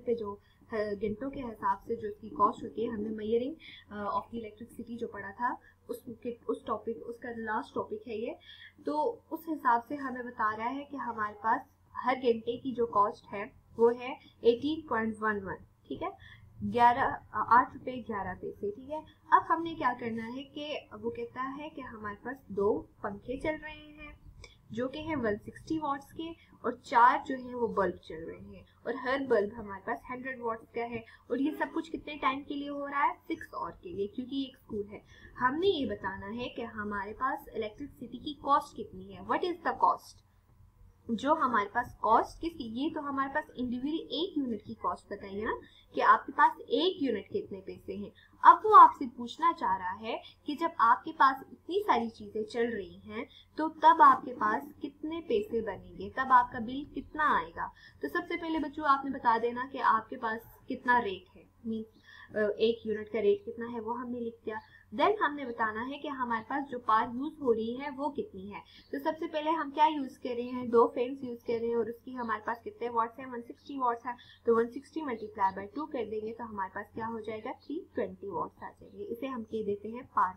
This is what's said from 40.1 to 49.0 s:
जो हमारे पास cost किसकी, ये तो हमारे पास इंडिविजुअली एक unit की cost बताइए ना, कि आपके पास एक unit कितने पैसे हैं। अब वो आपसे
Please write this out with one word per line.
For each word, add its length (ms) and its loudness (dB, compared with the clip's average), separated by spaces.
जो 240 2
हमारे 400 2
पास 280 -2
cost 380 4
किसकी, 240 -6
ये 260 -4
तो 100 -6
हमारे 300 -2
पास 140 0
इंडिविजुअली 420 -2
एक 400 -4
unit 240 -2
की 120 -12
cost 380 -4
बताइए 320 -8
ना, 160 -2
कि 60 0
आपके 320 6
पास 280 6
एक 420 0
unit 260 0
कितने 300 -6
पैसे 360 -12
हैं। 180 -8
अब 200 10
वो 80 4
आपसे 340 12